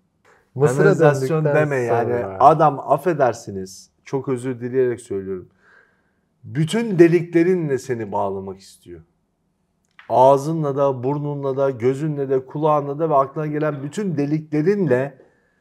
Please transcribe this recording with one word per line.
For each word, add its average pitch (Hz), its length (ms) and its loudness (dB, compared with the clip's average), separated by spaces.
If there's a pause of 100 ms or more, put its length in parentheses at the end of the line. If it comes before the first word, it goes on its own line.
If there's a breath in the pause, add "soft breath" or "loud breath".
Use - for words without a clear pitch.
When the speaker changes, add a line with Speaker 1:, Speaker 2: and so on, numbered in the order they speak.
(540 soft breath)
Speaker 1:
Mısır'a 139 280 2
Speaker 2:
Kanalizasyon 151 640 4
Speaker 1:
döndükten 151 180 2
Speaker 2:
deme 147 140 -2
yani. 120 360 0
Speaker 1:
sonra. 98 280 -4
Speaker 2:
Adam, 151 400 4
affedersiniz, 123 1080 -2 (140)
çok 135 240 -6
özür 127 320 -6
dileyerek 123 400 0
söylüyorum. 95 480 -8 (960 soft breath)
Bütün 160 540 -2
deliklerinle 170 800 2
seni 113 340 -8
bağlamak 98 480 -6
istiyor. - 400 -20 (1080)
Ağzınla 139 680 4
da, 139 260 0
burnunla 143 540 -4
da, 139 140 0
gözünle 135 580 -2
de, 131 180 0
kulağınla 147 520 -2
da 160 120 -2
ve 151 40 0
aklına 143 320 0
gelen 151 360 -4
bütün 170 340 -6
deliklerinle 151 1040 -2 (420 soft breath)